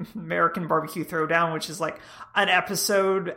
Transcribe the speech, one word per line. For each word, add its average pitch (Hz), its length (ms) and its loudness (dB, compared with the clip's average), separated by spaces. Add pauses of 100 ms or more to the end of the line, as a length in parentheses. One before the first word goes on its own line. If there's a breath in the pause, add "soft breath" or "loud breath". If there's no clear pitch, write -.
<laughs> - 140 -12
American 170 520 0
Barbecue 160 360 -2
Throwdown, 165 480 0
which 156 160 -4
is, 151 140 -10
like, 156 180 -4 (360 loud breath)
an 196 120 4
episode 190 880 2